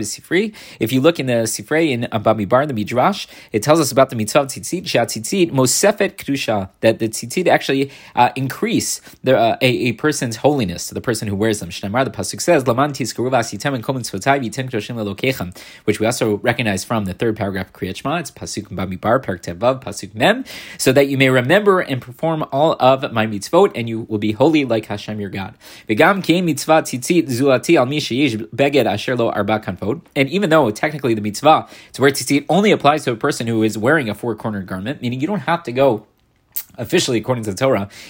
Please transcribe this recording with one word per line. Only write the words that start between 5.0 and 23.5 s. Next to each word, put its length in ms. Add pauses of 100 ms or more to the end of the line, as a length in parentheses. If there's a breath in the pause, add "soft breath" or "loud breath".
mosefet 640
kedusha, 540 (100)
that 180
the 120
tzitzit 360
actually, 440 (260 loud breath)
uh, 200
increase 640 (200 loud breath)
the, 140
uh, 240
a, 60
a 260
person's 440
holiness, 520
the 140
person 260
who 80
wears 240
them. 80
Shneimar, 380
the 40
pasuk 300
says, 260
"Laman 260
tizkaru 380
v'asitem 440
and 100
kol 120
mitzvotai 460
v'yitem 280
kedoshim 260
lelokechem," 580 (300 loud breath)
which 160
we 60
also 300
recognize 480
from 200
the 80
third 240
paragraph 300
of 80
Kriyat 220
Shema. 200
It's 140
pasuk 400
in 80
Bamidbar, 440
Perek 200
Tet 160
Vav, 260
pasuk 300
Mem, 320 (320 loud breath)
"So 140
that 160
you 100
may 100
remember 520
and 200
perform 500
all 120 (160)
of 340
my 140
mitzvot, 480